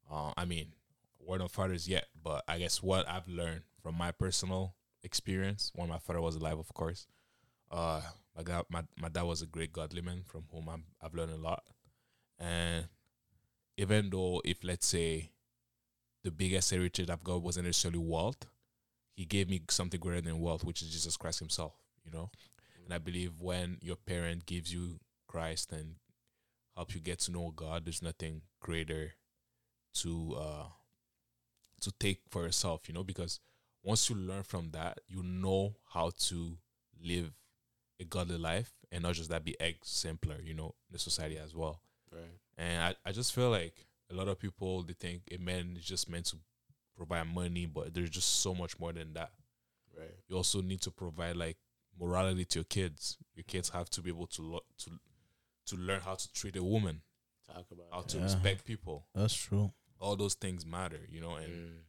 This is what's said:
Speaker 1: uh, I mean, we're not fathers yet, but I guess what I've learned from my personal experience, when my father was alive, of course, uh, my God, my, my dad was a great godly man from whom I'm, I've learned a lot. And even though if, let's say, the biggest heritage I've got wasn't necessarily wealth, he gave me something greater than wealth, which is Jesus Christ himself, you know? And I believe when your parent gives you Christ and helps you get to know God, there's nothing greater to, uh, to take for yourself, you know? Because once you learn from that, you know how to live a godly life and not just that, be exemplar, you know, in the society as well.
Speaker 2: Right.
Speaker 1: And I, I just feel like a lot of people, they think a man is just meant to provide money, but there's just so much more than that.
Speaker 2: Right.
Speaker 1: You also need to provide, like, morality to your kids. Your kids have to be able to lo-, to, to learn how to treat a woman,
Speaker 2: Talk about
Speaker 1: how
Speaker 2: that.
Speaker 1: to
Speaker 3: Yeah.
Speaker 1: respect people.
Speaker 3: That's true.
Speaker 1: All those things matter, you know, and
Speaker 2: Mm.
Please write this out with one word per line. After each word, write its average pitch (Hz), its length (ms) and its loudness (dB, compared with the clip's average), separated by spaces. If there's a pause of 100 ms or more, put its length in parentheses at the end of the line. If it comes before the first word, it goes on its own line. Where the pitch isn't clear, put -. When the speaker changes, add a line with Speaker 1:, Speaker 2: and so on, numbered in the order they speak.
(100)
Speaker 1:
uh, 76 260 -2
I 90 80 0
mean, 82 220 0 (520)
we're 92 200 0
not 90 120 0
fathers 90 380 2
yet, 92 180 4 (160)
but 76 240 -2
I 82 120 0
guess 87 240 2
what 92 260 6
I've 87 200 -4
learned 85 340 -2 (200)
from 82 140 -4
my 87 160 0
personal 92 640 0 (280)
experience, 95 720 0
when 87 140 -2
my 82 100 -2
father 85 220 0
was 82 160 2
alive, 80 220 0
of - 140 -8
course, 82 340 -2 (640)
uh, 82 300 2 (360)
my 82 80 -8
God, 85 260 0
my, 85 120 -2 (140)
my 80 120 -4
dad 87 140 0
was 82 200 0
a 80 40 -6
great 80 260 -6
godly 85 300 -6
man 87 220 -6
from 80 280 -12
whom 80 160 -8
I'm, 80 160 -8 (180)
I've 80 120 -8
learned 80 180 -2
a 80 40 -6
lot. 80 280 -2 (720)
And 85 480 0 (920)
even 101 340 6
though 92 340 4
if, - 180 2
let's 90 240 2
say, 82 440 4 (920)
the 90 80 2
biggest 92 380 4
heritage 90 400 4
I've 85 140 0
got 90 180 2
wasn't 87 240 0
necessarily 85 340 4
wealth, 82 460 0 (680)
he 92 100 -4
gave 95 240 4
me 92 220 2
something 90 300 2
greater 87 200 0
than 82 200 0
wealth, 85 240 2
which 85 180 -2
is 80 80 -8
Jesus 80 260 0
Christ - 220 -2
himself, 78 360 -2 (300)
you 80 60 -14
know? 82 200 -6 (540)
And 87 100 -6
I 87 40 0
believe 87 420 -2
when 90 420 0
your 90 140 -4
parent 87 500 -2
gives 87 260 -4
you 87 260 -4 (300)
Christ 82 440 -2
and 78 220 -8 (800)
helps 87 200 -6
you 87 60 -4
get 85 200 -4
to 87 120 0
know 85 220 -2
God, 80 300 -4
there's 82 180 -4
nothing 80 400 -4 (180)
greater 80 520 -2 (840)
to, 82 420 0
uh, 76 260 -6 (1160)
to 104 180 -4
take 98 200 2 (100)
for 87 120 -2
yourself, 85 460 0
you 80 60 -8
know? 90 100 -4
Because 90 360 -4 (420)
once 107 280 4
you 113 60 0
learn 95 260 -2
from 85 300 -4
that, 80 260 -4 (100)
you 92 140 -6
know 95 540 4 (160)
how 85 180 4 (160)
to 85 300 -2 (460)
live 85 280 0 (720)
a 92 40 -6
godly 87 340 0
life 82 340 0 (180)
and 85 140 -2
not 87 100 4
just 82 160 2
that, 82 140 4
be 80 160 -2
exemplar, 80 840 0
you 80 120 -6
know, 78 200 -6 (140)
in - 40 -20
the 85 60 -10
society 78 400 0
as 78 160 -12
well. 78 260 -2 (320)
Speaker 2:
Right. 82 100 -12 (340)
Speaker 1:
And 85 260 0
I, 87 260 0
I 98 40 -2
just 120 220 0
feel 123 160 6
like 87 360 2 (240)
a - 40 -8
lot 95 140 0
of 95 100 0
people, 92 440 -2
they 87 120 -6
think 87 360 -6
a 90 60 -6
man 90 420 -2
is 82 60 -10
just 92 240 -2
meant 85 180 -4
to - 100 -2 (600)
provide 85 360 0
money, 87 340 0
but 80 260 -4
there's 87 160 0
just - 320 4
so 92 140 2
much 87 260 -4
more 85 120 -2
than 80 200 -8
that. 80 200 -8 (640)
Speaker 2:
Right. 80 120 -14 (200)
Speaker 1:
You 92 80 -2
also 92 260 4
need 92 200 0
to 92 80 -4
provide, 85 460 -4
like, 82 220 -2 (420)
morality 90 460 4
to - 140 0
your 78 40 0
kids. 87 540 -2 (160)
Your 85 100 -12
kids 90 260 -2
have 87 200 -4
to - 100 -2
be 87 80 -4
able 85 200 -4
to - 140 -8
lo-, 80 220 -6 (140)
to, - 120 -10 (760)
to 95 100 -4
learn 92 240 2
how 95 140 -4
to - 180 -6
treat 95 240 -6
a 90 80 0
woman, 95 380 4 (440)
Speaker 2:
Talk 87 240 -14
about 87 220 -18
Speaker 1:
how 90 80 -4
Speaker 2:
that. 87 100 -8
Speaker 1:
to - 60 0
Speaker 3:
Yeah. 87 60 0
Speaker 1:
respect 95 420 4
people. 87 400 -6 (100)
Speaker 3:
That's 104 200 4
true. 101 380 4 (280)
Speaker 1:
All 101 160 2
those 98 180 4
things 90 300 -4
matter, 85 360 -4 (100)
you 80 100 -10
know, 82 140 -4
and 80 180 -6
Speaker 2:
Mm. 85 180 -10 (180)